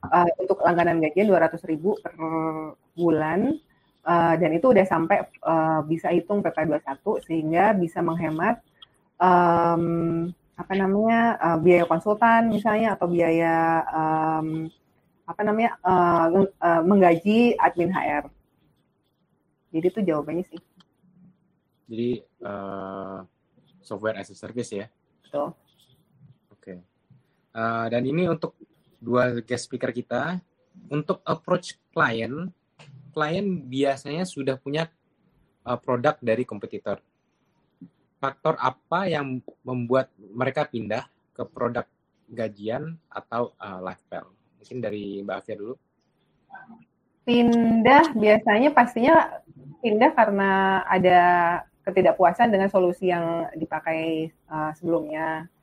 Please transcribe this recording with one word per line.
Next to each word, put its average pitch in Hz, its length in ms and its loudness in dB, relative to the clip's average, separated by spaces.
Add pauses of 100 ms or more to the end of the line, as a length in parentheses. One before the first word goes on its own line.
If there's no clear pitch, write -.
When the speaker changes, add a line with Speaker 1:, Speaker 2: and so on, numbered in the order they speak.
Speaker 1:
eh, 175 260 4 (140)
untuk 185 160 0
langganan 170 400 2
gajian 175 320 2
dua 165 160 4
ratus 170 160 -6
ribu 160 400 -4
per 165 80 -12 (800)
bulan, 170 640 0 (480)
eh, 165 320 2
dan 160 160 2
itu 220 240 4
udah 185 80 6
sampai, 190 400 0
eh, 160 640 -2
bisa 160 240 -2
hitung 185 320 -2
P 160 80 -2
P - 60 -8 (100)
dua 147 120 -2
puluh - 40 -12
satu, 139 280 -6 (120)
sehingga 165 480 0
bisa 180 320 -2
menghemat, 165 560 -2 (600)
em, 175 640 4 (760)
apa 185 160 -8
namanya, 220 640 2
eh, 165 240 0
biaya 175 240 6
konsultan 226 640 2
misalnya, 214 480 0
atau 175 80 -2
biaya, 165 800 2
em, 160 800 -2 (560)
apa - 200 -10
namanya, 214 360 -2
eh, 175 460 2 (100)
meng-, 190 200 2
eh, 170 280 2
menggaji 190 560 4 (200)
admin 170 360 2
H - 40 -2 (240)
R. - 20 -12 (1500)
Jadi 165 180 -4
itu 220 140 -6
jawabannya 160 440 -2
sih. 170 140 -18 (1300)
Speaker 2:
Jadi, 120 240 -4 (120)
eh, 98 960 -12 (640)
software 104 360 -6
as 98 120 -14
a 98 40 -20
service 113 360 -10
ya? 104 160 -10 (360)
Speaker 1:
Betul. 147 320 -8 (960)
Speaker 2:
Oke. 92 320 -20 (720)
Eh, 113 320 -4
dan 120 160 -2
ini 160 240 -2
untuk 160 280 -6 (480)
dua 120 400 0
guest - 240 -8
speaker 123 240 -6
kita, 135 480 -6 (480)
untuk 151 400 -4
approach 175 480 -4 (160)
klien, 135 560 -4 (640)
klien 156 320 -2 (240)
biasanya 139 560 -4
sudah 135 320 -6
punya, 151 320 -6 (800)
eh, 120 160 -4
produk 131 400 0
dari 120 240 -2
kompetitor. 101 560 -10 (1200)
Faktor 139 320 -2
apa 170 560 -4
yang 135 320 -6 (240)
membuat 127 480 -2
mereka 120 480 -6
pindah 110 400 -6 (320)
ke - 80 -10
produk 117 400 -6 (480)
gajian 117 640 -8 (160)
atau, 117 480 -8
eh, 92 240 -12
lifestyle? 90 480 -14 (320)
Mungkin 123 160 -12
dari 101 480 -8
Mbak 98 160 -8
Afia 104 160 -12
dulu. 110 160 -12 (1500)
Speaker 1:
Pindah 233 880 4
biasanya 220 560 4
pastinya 247 720 4 (400)
pindah 233 320 4
karena 196 720 2
ada 180 320 6 (640)
ketidakpuasan 185 640 4
dengan 196 240 2
solusi 180 400 0
yang 170 480 -4
dipakai, 160 720 -6
eh, 156 480 -8
sebelumnya. 160 720 -6 (120)